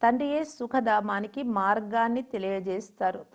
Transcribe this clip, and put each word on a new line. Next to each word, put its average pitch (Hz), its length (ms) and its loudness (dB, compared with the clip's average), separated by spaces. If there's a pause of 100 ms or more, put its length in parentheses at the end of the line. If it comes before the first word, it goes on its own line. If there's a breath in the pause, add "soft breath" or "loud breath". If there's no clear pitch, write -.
తండ్రియే 285 400 2
సుఖధామానికి 220 1000 -2
మార్గాన్ని 226 760 2
తెలియజేస్తారు. 190 1120 -4